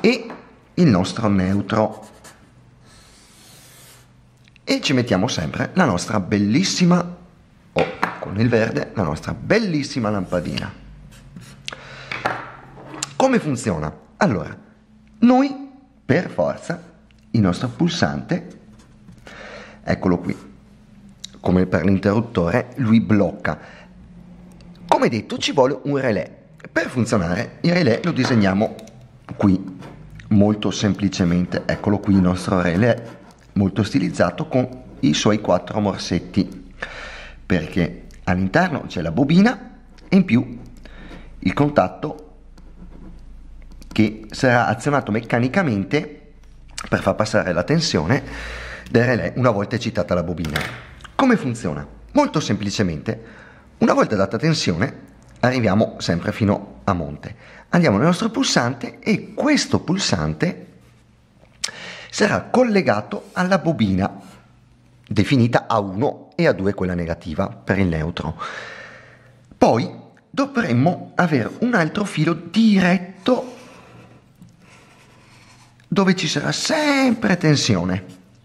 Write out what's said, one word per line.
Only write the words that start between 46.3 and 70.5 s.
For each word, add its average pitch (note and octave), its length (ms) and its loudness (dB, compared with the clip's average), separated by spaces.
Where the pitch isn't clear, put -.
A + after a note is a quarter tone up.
per - 140 0
far F#2+ 140 2
passare F#2 400 0
la E2+ 80 2
tensione B2 600 0
del A#2 160 4
relè F2+ 300 0
una B2+ 120 4
volta G2+ 260 0
eccitata G#2 380 -2
la F2+ 100 2
bobina. E2 380 -4
Come B3+ 240 4
funziona? E2+ 480 -4
Molto F#3+ 260 2
semplicemente, G2+ 880 -2
una C4 160 2
volta B3+ 200 2
data G2 220 0
tensione A2 680 -2
arriviamo A2+ 560 2
sempre F2 340 -2
fino - 540 -2
a G2+ 80 2
monte. D2+ 420 -6
Andiamo E3 260 4
nel A2 80 4
nostro F3+ 240 2
pulsante C#3 680 -2
e - 340 -2
questo C4 480 0
pulsante F#2+ 920 -4
sarà C#3+ 320 0
collegato F#3 920 0
alla F#3 240 0
bobina G#2+ 640 0
definita A#2+ 600 2
A A2+ 100 2
uno G2+ 560 -2
e E3+ 120 2
A C#3 60 4
due G2 220 0
quella F2+ 200 -2
negativa E2+ 540 -4
per - 300 -2
il F#2+ 100 2
neutro. D#2+ 500 -4
Poi D#3+ 340 4
dovremmo F3+ 840 0